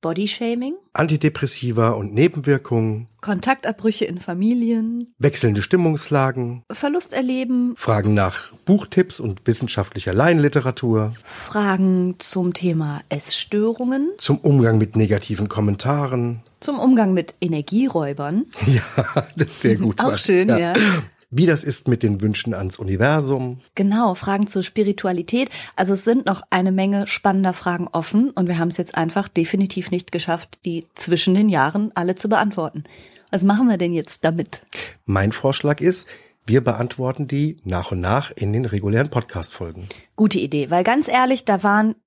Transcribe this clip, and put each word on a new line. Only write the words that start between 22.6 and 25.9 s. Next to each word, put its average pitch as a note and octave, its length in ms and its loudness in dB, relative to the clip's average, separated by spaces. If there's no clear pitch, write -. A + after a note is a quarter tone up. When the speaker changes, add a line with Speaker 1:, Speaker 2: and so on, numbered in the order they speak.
Speaker 2:
Universum. B2+ 840 0
Speaker 1:
Genau, G3+ 400 2
Fragen G3 320 -2
zur G3 160 -4
Spiritualität. G3+ 880 -2
Also F#3+ 160 0